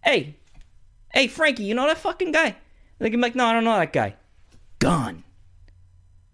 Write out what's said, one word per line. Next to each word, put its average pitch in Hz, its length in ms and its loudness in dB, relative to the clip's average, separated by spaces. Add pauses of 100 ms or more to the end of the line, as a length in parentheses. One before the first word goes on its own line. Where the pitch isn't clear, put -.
Hey, 151 320 0 (760)
hey, 262 140 4
Frankie, 285 380 0
you 202 100 -2
know 254 140 0
that 320 100 0
fucking 349 320 -4
guy?" 311 240 2 (440)
They're 220 100 -2
gonna 220 80 -2
be 240 60 2
like, 240 120 -2
"No, 247 120 2
I 226 60 2
don't 226 120 2
know 226 120 2
that 165 160 0
guy." 107 220 -2 (640)
Gone. 117 460 -2 (1080)